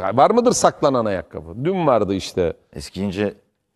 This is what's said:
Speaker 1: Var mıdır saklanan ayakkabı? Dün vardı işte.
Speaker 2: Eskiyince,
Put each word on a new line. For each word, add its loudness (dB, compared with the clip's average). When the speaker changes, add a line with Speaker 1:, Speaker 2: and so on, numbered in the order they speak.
Speaker 1:
Var 6
mıdır 2
saklanan 2
ayakkabı? -8
Dün -2
vardı 2
işte. -4
Speaker 2:
Eskiyince, -6